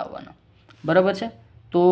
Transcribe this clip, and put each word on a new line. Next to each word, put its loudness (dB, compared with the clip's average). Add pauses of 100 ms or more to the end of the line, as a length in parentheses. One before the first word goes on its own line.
આવવાનો, -14 (520)
બરાબર 2
છે. -8 (440)
તો 2